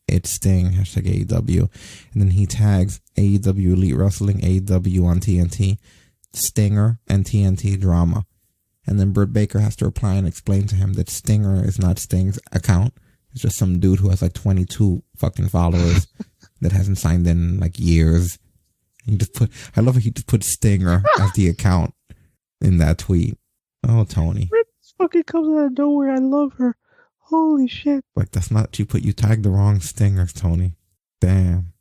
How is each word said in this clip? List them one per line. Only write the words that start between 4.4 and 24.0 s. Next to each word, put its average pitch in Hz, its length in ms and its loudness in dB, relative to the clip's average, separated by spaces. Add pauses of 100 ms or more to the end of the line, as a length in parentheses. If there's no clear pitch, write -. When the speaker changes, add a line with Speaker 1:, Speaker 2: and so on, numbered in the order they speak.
Speaker 1:
A 87 60 0
E 92 120 2
W 92 440 0
on 87 160 2
T 90 180 0
N 87 100 2
T, 95 300 -2 (540)
Stinger, 104 720 0
and 98 180 0
T 101 200 0
N 92 100 2
T 98 220 -2
Drama. 87 500 0 (600)
And 98 140 0
then 98 120 2
Britt 101 200 0
Baker 104 280 0
has 104 160 -2
to - 100 -4
reply - 280 -2
and 95 120 0
explain 98 400 -2
to 101 100 -2
him 95 180 -2
that 90 140 -4
Stinger 101 560 0
is - 140 -2
not 90 200 0
Sting's 92 400 -2 (140)
account. 92 400 0 (400)
It's 131 80 -14
just - 160 -2
some 92 240 0
dude 95 180 4
who 98 120 2
has, 95 100 0
like, 90 140 -2
twenty-two 95 680 -2 (220)
fucking 92 240 -2
followers 87 580 2 (280)
<laughs> - 260 -20
that 87 120 0
hasn't 95 260 0
signed 87 280 0
in, 85 340 0
like, 87 180 -4
years. 82 600 2 (680)
He 104 120 0
just 104 180 -4
put, 113 160 0 (260)
I 101 40 4
love 127 160 2
how 120 40 4
he 107 100 -2
just - 160 -10
put 101 180 0
Stinger 92 580 0 (180)
as 98 120 0
the 95 160 2
account 87 460 0 (680)
in 90 180 4
that 80 200 2
tweet. 87 380 -2 (500)
Oh, 117 180 2